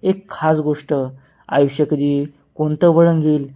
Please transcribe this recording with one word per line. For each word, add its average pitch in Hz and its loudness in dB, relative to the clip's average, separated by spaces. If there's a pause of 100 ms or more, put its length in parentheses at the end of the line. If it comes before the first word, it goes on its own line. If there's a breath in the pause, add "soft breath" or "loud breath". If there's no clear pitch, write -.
एक 190 -4
खास 156 0
गोष्ट. 147 -4 (540 soft breath)
आयुष्य 139 0
कधी 143 -2 (300 soft breath)
कोणतं 156 0
वळण 165 4
घेईल 151 0